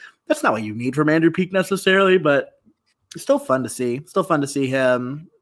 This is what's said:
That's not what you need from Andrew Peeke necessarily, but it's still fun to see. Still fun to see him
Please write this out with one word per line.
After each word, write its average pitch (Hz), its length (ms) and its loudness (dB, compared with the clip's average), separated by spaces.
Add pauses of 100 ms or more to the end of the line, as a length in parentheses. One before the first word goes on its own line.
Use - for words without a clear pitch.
(260)
That's - 160 -2
not 220 100 0
what 110 100 -4
you 104 120 -8
need 123 200 -6
from 147 140 2
Andrew 160 220 4
Peeke 180 220 -2
necessarily, 190 680 2
but 147 420 0 (540)
it's 160 80 -12
still 285 160 2
fun 131 240 -2
to 117 80 -6
see. 123 340 -4
Still - 180 -2
fun 160 200 0
to 139 40 -2
see 139 200 -2
him 127 640 -2 (120)